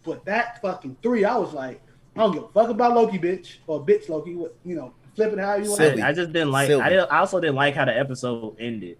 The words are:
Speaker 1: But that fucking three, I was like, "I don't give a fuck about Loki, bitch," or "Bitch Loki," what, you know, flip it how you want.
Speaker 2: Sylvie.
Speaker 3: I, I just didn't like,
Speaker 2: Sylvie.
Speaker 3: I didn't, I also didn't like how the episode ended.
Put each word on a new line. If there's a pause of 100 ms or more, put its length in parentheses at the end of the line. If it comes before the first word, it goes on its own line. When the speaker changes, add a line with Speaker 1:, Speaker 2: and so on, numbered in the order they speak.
Speaker 1:
But
that
fucking
three,
I
was
like, (360)
"I
don't
give
a
fuck
about
Loki,
bitch," (100)
or
"Bitch
Loki,"
what, (100)
you
know, (220)
flip
it
how
you
want.
Speaker 2:
Sylvie.
Speaker 3:
I,
I
just
didn't
like,
Speaker 2:
Sylvie.
Speaker 3:
I
didn't,
I
also
didn't
like
how
the
episode
ended.